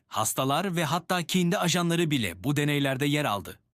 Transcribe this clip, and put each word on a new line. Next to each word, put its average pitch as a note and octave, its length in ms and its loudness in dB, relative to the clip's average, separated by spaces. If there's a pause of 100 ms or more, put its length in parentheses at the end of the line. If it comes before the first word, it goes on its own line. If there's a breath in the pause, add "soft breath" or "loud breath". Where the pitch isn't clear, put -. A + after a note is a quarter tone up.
hastalar C#3 680 0
ve E3 100 0
hatta F3 380 -2
kendi F3+ 340 2
ajanları E3+ 540 2
bile F#2 320 -2
bu C#3+ 120 0
deneylerde C#3+ 500 0
yer D3 200 0
aldı. G2+ 340 -4 (160)